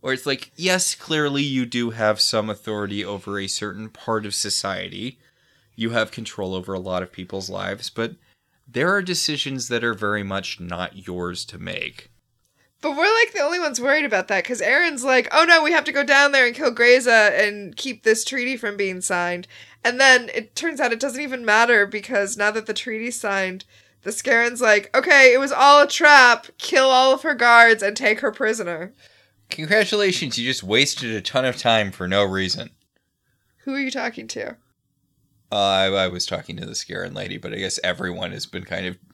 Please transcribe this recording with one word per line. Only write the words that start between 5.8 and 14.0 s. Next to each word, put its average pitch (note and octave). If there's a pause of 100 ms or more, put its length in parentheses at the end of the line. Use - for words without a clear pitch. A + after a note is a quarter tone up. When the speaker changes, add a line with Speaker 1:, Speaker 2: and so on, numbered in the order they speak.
Speaker 1:
have A2
control G2
over F#2
a F#2
lot F#2
of F2+
people's F#2
lives, F#2+
but A#2 (500)
there C3
are G3+
decisions D3
that A#2
are A#2
very G#2
much G2
not F2
yours F2+
to F#2
make. - (720)
Speaker 2:
But C#4+
we're, F#4
like, A4+
the G4+
only D#4+
ones C#4+
worried C#4+